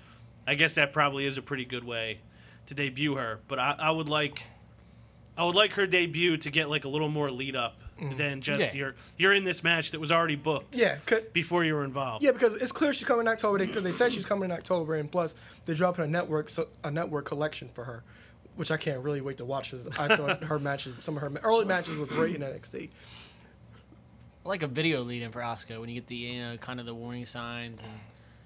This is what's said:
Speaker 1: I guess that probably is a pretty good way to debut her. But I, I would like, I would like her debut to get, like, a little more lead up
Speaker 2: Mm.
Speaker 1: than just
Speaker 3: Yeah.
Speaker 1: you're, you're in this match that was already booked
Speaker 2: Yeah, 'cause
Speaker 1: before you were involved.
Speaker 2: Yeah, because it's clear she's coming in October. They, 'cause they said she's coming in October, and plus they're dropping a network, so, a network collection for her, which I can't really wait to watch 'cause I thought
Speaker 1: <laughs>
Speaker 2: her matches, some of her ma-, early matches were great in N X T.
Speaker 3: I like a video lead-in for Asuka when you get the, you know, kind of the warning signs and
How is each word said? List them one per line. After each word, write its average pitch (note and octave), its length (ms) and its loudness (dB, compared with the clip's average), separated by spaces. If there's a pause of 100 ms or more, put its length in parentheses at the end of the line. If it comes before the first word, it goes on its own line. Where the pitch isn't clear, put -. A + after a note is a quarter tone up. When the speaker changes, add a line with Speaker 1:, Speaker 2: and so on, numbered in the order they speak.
(460)
Speaker 1:
I C#3 80 2
guess D#3 220 4
that C#3+ 160 4
probably C#3 340 2
is C3+ 100 -2
a C3 60 -6
pretty C3 220 -6
good B2 180 -6
way A2+ 380 -6 (460)
to C#3+ 80 -14
debut C#3+ 420 0
her. A2+ 320 -4
But C3+ 100 -2
I, C3+ 220 2
I D#3 100 4
would D#3+ 180 0
like, D3 360 0 (920)
I E3+ 80 0
would F3 120 2
like G#3 160 6
her G3 160 2
debut E3+ 480 4
to D3+ 140 -6
get, D3+ 200 2
like, D3+ 140 0
a C#3 40 -6
little D3+ 200 0
more D3 240 0
lead C3 240 -6
up A#2 220 -2 (220)
Speaker 2:
Mm. C#3 160 -4
Speaker 1:
than C#3 240 -2
just C#3+ 200 0
Speaker 3:
Yeah. A#2+ 140 0
Speaker 1:
you're, C3+ 200 -4 (220)
you're F#3+ 160 6
in G3 120 4
this F3+ 180 -2
match E3+ 300 2
that D#3 80 -8
was D3+ 100 -2
already E3 240 4
booked C#3+ 400 -2
Speaker 2:
Yeah, F#3+ 220 4 (100)
'cause A3 160 4 (100)
Speaker 1:
before E3+ 300 2
you D#3 120 4
were D3 100 0
involved. C3 400 -2
Speaker 2:
Yeah, C4+ 80 8
because A3+ 280 4
it's B3 120 0
clear D4 200 4
she's - 140 -4
coming A#3+ 180 4
in A3+ 40 4
October. A3 300 2
They, F#3+ 100 2
'cause G3+ 160 -2
they F3+ 80 0
said B3 200 4
she's G3+ 140 -4
coming G3+ 200 0
in F3+ 40 -2
October, E3 460 0
and D3 140 -2
plus E3+ 260 0 (280)
they're E3 120 -2
dropping F3 280 2
a D3 40 0
network, D#3 400 0
so, D#3+ 180 -2 (160)
a D3+ 80 -4
network D3+ 340 -2
collection D3 480 -4
for A#2+ 120 -10
her, A#2 180 -10 (540)
which D#3+ 160 -2
I D#3 60 2
can't C#3+ 260 -2
really D3 160 -2
wait C3+ 180 -6
to B2 60 -10
watch C3+ 260 -4
'cause B2+ 160 -10 (100)
I D#3+ 200 6
thought D#3+ 280 0
Speaker 1:
<laughs> D3+ 60 -6
Speaker 2:
her D3+ 80 2
matches, C#3 460 -4
some D#3 120 -4
of C#3+ 60 -4
her C#3+ 80 -4
ma-, C#3+ 140 -6
early A3 220 6
matches E3+ 300 0
were D3 100 -2
great D#3+ 280 2
in C#3+ 80 -6
N C3+ 100 -6
X - 180 -12
T. - 200 -10 (1500)
Speaker 3:
I E3 40 -6
like F#3 160 -2
a - 20 0
video C#3+ 380 0
lead-in A#2+ 260 -8
for A#2 100 -10
Asuka A#2 400 -8
when A#2 80 -10
you A#2 60 -10
get A#2+ 140 -10
the, B2 80 -10
you A#2+ 260 -8
know, A#2+ 140 -8
kind B2 240 -10
of A#2 60 -10
the A#2 80 -8
warning A#2+ 320 -8
signs A#2 540 -10
and A2 120 -14 (540)